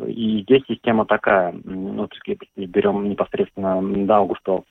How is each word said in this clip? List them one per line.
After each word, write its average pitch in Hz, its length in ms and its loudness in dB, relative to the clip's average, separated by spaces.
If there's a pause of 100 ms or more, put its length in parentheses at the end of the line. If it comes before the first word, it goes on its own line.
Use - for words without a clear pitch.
и 110 340 -2
здесь 135 260 4
система 113 380 0
такая, 95 480 2
м, 95 420 -8
ну, 104 120 -4
то - 80 -18
есть, - 260 -8
если 95 280 -12
берём 101 380 0
непосредственно 95 760 -2
Даугавпилс, 98 880 0